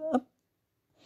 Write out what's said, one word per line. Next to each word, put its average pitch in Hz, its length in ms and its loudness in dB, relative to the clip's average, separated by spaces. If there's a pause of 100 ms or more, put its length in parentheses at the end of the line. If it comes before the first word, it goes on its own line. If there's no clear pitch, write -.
(140)
hop. 254 100 2 (840)